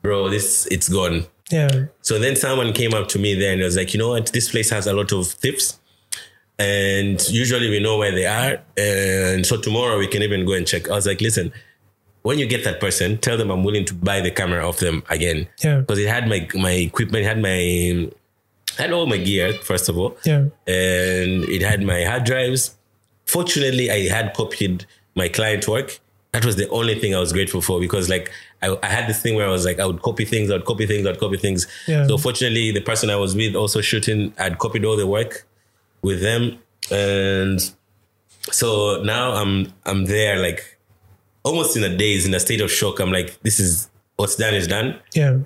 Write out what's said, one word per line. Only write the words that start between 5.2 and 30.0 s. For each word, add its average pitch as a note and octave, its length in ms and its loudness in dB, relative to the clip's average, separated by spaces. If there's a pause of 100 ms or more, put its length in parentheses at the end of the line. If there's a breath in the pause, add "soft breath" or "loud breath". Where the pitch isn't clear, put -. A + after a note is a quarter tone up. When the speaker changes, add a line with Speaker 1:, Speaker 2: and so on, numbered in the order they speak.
Speaker 1:
thieves. - 520 -4 (800 loud breath)
And G2 680 0
usually A#2+ 400 0
we G#2 100 0
know G#2+ 180 2
where G#2 140 2
they F#2 140 0
are. A#2 360 0 (140)
And F#2+ 720 0
so A#2 120 0
tomorrow A2+ 400 0
we G2 100 0
can G2+ 140 0
even G2+ 240 0
go F#2+ 80 0
and F2+ 140 -2
check." E2+ 220 -2
I F2+ 40 0
was G2 120 0
like, G2 160 -2
"Listen, F#2+ 320 0 (680 loud breath)
when C3+ 160 0
you C#3 80 0
get A2+ 200 -2
that F#2 140 -2
person, G2 380 0
tell A#2+ 200 0
them G#2+ 120 0
I'm F#2 140 0
willing G2+ 220 2
to F#2 80 -6
buy F#2+ 260 0
the F2+ 120 -2
camera F2 360 -2
off F2 120 -4
them E2 300 0
again." E2 380 0 (160)
Speaker 2:
Yeah. D3 200 4
Speaker 1:
'Cause G#2 140 0
it G#2 100 0
had A#2 200 0
my, F#2+ 260 0
my F#2 180 0
equipment, G2+ 520 0
it G2 40 0
had A2 140 0
my, F2 680 0 (680)
had C#3+ 140 -2
all E3+ 140 0
my A#2 120 0
gear, F#2 360 0
first - 360 -2
of - 80 0
all. A2+ 280 -2
Speaker 2:
Yeah. D3 200 4 (220)
Speaker 1:
And F#2 800 0
it F#2 160 -2
had G2+ 200 2
my F2+ 220 0
hard A#2+ 220 0
drives. B2+ 500 0 (500)
Fortunately, C#3 640 0
I G2 200 0
had G#2+ 240 -2
copied F#2+ 520 -2 (300 soft breath)
my F2+ 140 0
client G#2+ 380 0
work. C3+ 320 -2 (340)
That A#2 120 0
was F2 120 2
the G2 120 -2
only A2+ 300 0
thing G2 160 0
I F#2 40 0
was F2 120 0
grateful F#2 300 0
for, F2+ 180 0
because, F2+ 300 0
like, F#2 220 -2 (300 loud breath)
I, F#2+ 220 -2
I G#2 40 -2
had A2+ 220 -2
this G#2+ 120 -2
thing A2+ 140 0
where G#2 120 2
I - 20 0
was F2+ 160 0
like, F2+ 140 -2
I G2 60 0
would F2+ 160 -4